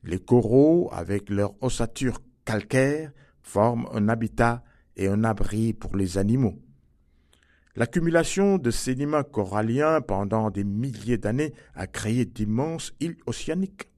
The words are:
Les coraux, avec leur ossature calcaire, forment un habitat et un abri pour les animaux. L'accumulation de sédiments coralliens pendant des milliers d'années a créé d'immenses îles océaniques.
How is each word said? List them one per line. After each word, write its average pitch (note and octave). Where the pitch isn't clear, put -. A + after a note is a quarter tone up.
Les F#2
coraux, C3
avec G2
leur G2+
ossature B2
calcaire, C#3
forment A#2
un G#2
habitat A#2
et F#2+
un G#2
abri A2
pour -
les F#2+
animaux. G#2
L'accumulation E3
de A#2+
sédiments C#3
coralliens A2+
pendant G2+
des G2+
milliers G#2+
d'années C#3
a F#2
créé A2+
d'immenses A#2+
îles E3
océaniques. -